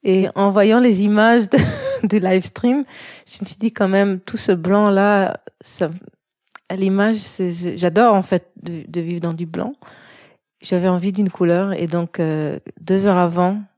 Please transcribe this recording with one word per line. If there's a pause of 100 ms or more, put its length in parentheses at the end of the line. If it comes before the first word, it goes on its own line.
Et
en
voyant
les
images
de, (240)
<laughs>
du
live
stream, (400)
je
me
suis
dit
quand
même,
tout
ce
blanc-là, (200)
ça, (800)
à
l'image,
c'est,
c'est,
j'adore
en
fait (120)
de,
de
vivre
dans
du
blanc. (880)
J'avais
envie
d'une
couleur
et
donc,
euh, (220)
deux
heures
avant (180)